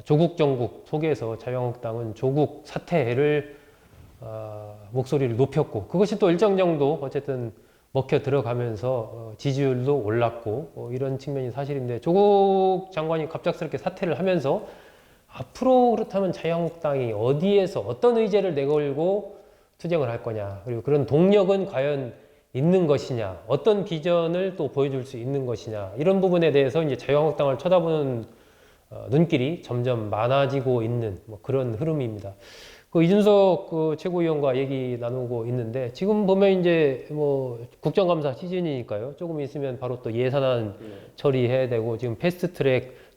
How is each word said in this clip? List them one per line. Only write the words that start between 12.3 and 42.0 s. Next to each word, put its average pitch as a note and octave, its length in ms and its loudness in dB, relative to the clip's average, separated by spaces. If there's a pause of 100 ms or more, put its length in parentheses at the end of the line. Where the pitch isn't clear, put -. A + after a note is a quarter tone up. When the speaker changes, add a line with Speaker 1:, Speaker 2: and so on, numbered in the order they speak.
Speaker 1:
장관이 D#3+ 360 -4
갑작스럽게 D#3 500 -6
사퇴를 F3+ 420 -4
하면서 F3+ 460 0 (600)
앞으로 B3+ 640 2
그렇다면 G3 400 0
자유한국당이 D#3+ 800 -2
어디에서 D3 680 2
어떤 B2+ 380 2
의제를 G3 360 2
내걸고 D3 880 -2 (360)
투쟁을 D#3+ 300 -2
할 A#2 140 -6
거냐, G2+ 420 -6
그리고 A#2 180 -6
그런 C#3+ 240 2
동력은 F#3+ 600 4
과연 C3+ 460 -2 (400)
있는 E3+ 340 4
것이냐, A#2 640 -2
어떤 F#3+ 360 2
비전을 F3 680 -2
또 D#3 140 -4
보여줄 C3+ 360 -2
수 B2 120 -14
있는 C3 280 -4
것이냐, G#2 520 -8
이런 F#3+ 240 2
부분에 F3 320 4
대해서 C#3 320 4
이제 C#3 120 -2
자유한국당을 C#3+ 600 2
쳐다보는, D#3+ 680 0 (680)
어, G#2+ 200 -14
눈길이 D#3 520 2
점점 B2 460 -2
많아지고 B2 760 0
있는 A2+ 420 -4
뭐 G#2+ 180 -16
그런 B2+ 320 -2
흐름입니다. A2 600 -4 (560)
그 E3+ 120 4
이준석 G3 680 4
그 D#3+ 280 0
최고위원과 D#3+ 580 0
얘기 C3 440 -2
나누고 A#2+ 460 -4
있는데, B2 480 -4
지금 G#3+ 320 0
보면 F#3+ 340 4
이제 D#3+ 500 2
뭐 C3+ 560 -2 (140)
국정감사 D#3+ 540 0
시즌이니까요. C#3+ 840 -6
조금 E3 240 -8
있으면 C3+ 400 -6
바로 B2 220 -6
또 A#2 100 -6
예산안 B2 680 0
Speaker 2:
네. A2 80 -18 (300)
Speaker 1:
처리해야 C3 540 2
되고, A2+ 260 -2
지금 A2+ 220 -4